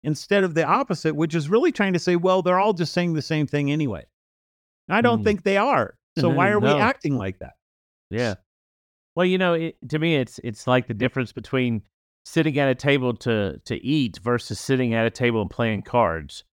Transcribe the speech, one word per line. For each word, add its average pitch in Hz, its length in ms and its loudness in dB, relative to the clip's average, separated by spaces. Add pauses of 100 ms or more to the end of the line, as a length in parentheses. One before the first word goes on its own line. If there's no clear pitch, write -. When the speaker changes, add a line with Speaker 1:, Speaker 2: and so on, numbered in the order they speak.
Speaker 1:
instead 190 420 0
of 170 100 -2
the 160 100 2
opposite, 165 500 0
which 156 200 -2
is 151 160 -2
really 269 220 4
trying 196 200 0
to 175 60 0
say, 175 180 0
"Well, 185 260 2
they're 180 180 2
all 214 120 2
just 170 220 -2
saying 175 200 0
the 147 80 -2
same 151 240 0
thing 143 240 -2
anyway." 139 360 -2 (800)
I 196 140 2
don't 233 180 2
Speaker 2:
Mm. 202 40 -4
Speaker 1:
think 254 180 0
they 196 160 2
are. 202 380 0 (220)
So 170 120 2
why 170 180 2
Speaker 2:
<laughs> - 20 4
Speaker 1:
are 208 100 2
we - 80 2
Speaker 2:
No. 147 100 4
Speaker 1:
acting 175 400 0
like 95 220 -6
that? - 140 -14 (560)
Speaker 2:
Yeah. 110 240 -2 (840)
Well, 180 100 2
you 185 120 2
know, 175 160 2
it, 165 220 -4 (120)
to 151 100 -2
me, 160 180 2
it's, 123 280 -2
it's 117 220 -8
like 127 220 2
the 117 60 -4
difference 123 380 -4
between 120 500 -2 (440)
sitting 156 320 0
at 139 100 2
a 131 60 2
table 127 400 0
to, 107 500 -2
to 104 200 -6
eat 131 380 0
versus 120 380 -2
sitting 127 340 0
at 113 120 2
a 113 40 2
table 117 300 0
and 98 100 -4
playing 110 320 -2
cards. 82 640 -2 (120)